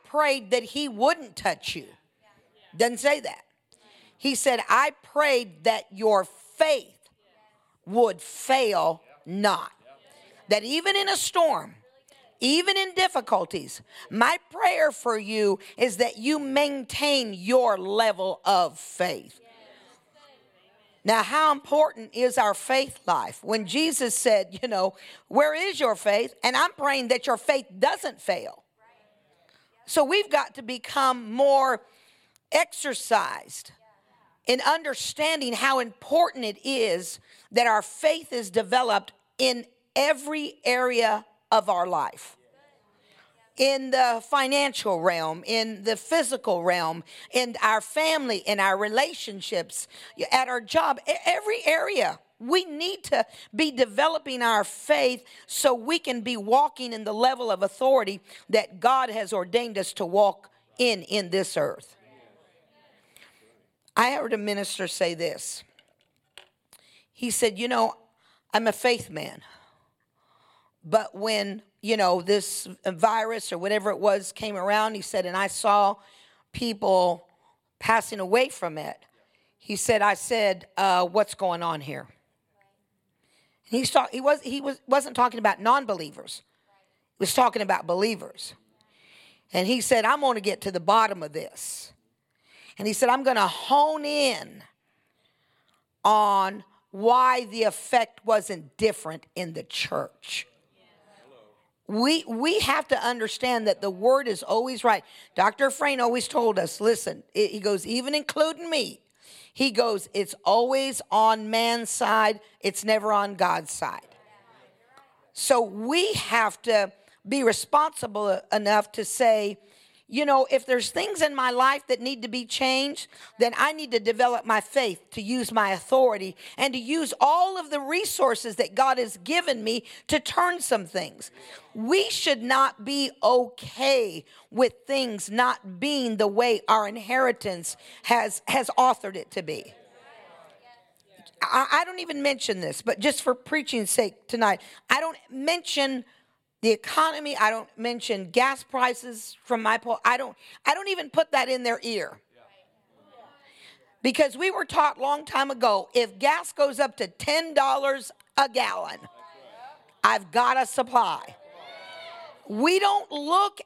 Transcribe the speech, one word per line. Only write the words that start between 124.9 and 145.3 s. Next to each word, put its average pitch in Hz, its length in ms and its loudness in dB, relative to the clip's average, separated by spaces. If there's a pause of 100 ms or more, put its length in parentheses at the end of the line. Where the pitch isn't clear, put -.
to 226 100 -10
use 233 300 -4
my 214 200 2
authority 202 640 2 (200)
and 269 160 0
to 254 60 -6
use 269 400 -4
all 359 380 4
of 302 140 -8
the 294 100 -4
resources 269 760 -2
that 208 180 -2
God 262 240 2
has 226 200 -4
given 262 480 -2
me 226 180 -2 (240)
to 302 120 2
turn 349 420 -2
some 208 240 -2
things." - 460 -10 (420)
We 349 360 0
should 277 320 0
not 262 440 2
be 277 260 -2 (100)
okay 247 1040 2 (240)
with 233 240 2 (140)
things 240 420 -4
not 208 500 -2
being 247 380 -2
the 208 100 2
way 226 400 2
our 220 200 2
inheritance 214 920 -2 (260)
has, 226 440 0
has 247 300 0
authored 233 380 2
it - 160 -12
to 185 120 -6
be. - 320 -12 (1600)
I, 262 320 2
I 330 140 2
don't 359 140 -12
even 311 240 -6
mention 247 380 0
this, 151 200 -6
but 214 180 -2
just 262 220 0
for 254 140 2
preaching's 254 560 -4
sake - 360 -2
tonight, 220 340 2 (280)
I 262 120 4
don't 330 160 -6 (120)
mention 277 720 -2 (600)